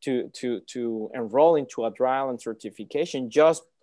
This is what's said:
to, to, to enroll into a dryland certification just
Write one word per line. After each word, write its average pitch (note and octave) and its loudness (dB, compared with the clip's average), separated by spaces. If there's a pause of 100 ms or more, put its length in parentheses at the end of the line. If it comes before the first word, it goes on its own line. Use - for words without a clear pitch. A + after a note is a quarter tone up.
to, B2 -2
to, A#2+ -4
to A2+ -6
enroll C3 4
into C3+ -2
a A2 -2
dryland B2+ -2
certification A#2+ -6
just D#3 4 (220)